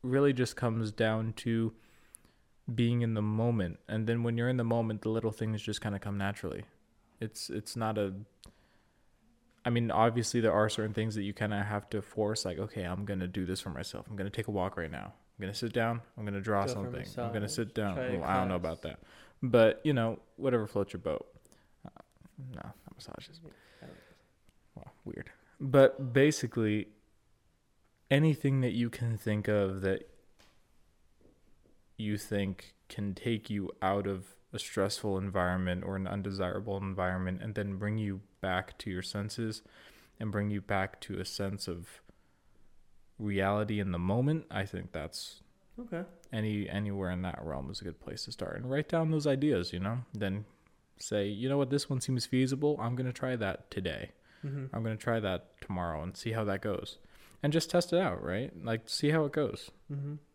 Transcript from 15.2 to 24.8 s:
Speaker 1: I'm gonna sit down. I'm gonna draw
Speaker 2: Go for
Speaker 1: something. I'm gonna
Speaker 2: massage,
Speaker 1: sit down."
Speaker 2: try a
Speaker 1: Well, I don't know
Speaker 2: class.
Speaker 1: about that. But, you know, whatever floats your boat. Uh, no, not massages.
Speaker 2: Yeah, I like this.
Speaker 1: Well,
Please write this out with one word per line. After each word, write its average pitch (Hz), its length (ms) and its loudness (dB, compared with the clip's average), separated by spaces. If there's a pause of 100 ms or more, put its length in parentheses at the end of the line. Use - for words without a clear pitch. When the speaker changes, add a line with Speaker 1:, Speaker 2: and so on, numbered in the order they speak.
Speaker 1:
I'm - 20 -8
gonna 95 120 -6
sit 113 180 -4
down. 117 300 2 (160)
I'm 107 80 -6
gonna 101 160 -2
draw 101 220 2
Speaker 2:
Go 101 40 2
for 123 60 -2
Speaker 1:
something. 123 320 -6
I'm 120 260 -6
gonna 110 100 -2
Speaker 2:
massage, 104 140 -4
Speaker 1:
sit 110 180 -2
down." 101 220 0
Speaker 2:
try 127 120 -2
a 95 120 -2
Speaker 1:
Well, 78 100 -4
I 95 100 4
don't 92 100 2
know 90 100 0
Speaker 2:
class. 82 200 -4
Speaker 1:
about - 20 -16
that. - 180 -8 (420)
But, 117 440 6
you 147 80 4
know, 113 260 2 (160)
whatever 123 320 2
floats 101 260 0
your 90 60 -6
boat. - 260 -2 (600)
Uh, - 40 -14 (640)
no, - 100 -12
not - 120 -14 (200)
massages. - 480 -16
Speaker 2:
Yeah, 156 80 -18 (300)
I - 40 -16
like - 100 -16
this. - 220 -20 (580)
Speaker 1:
Well, - 180 -18 (120)